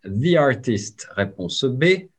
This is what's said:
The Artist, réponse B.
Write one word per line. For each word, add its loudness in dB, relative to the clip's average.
The 0
Artist, 0
réponse -4
B. 0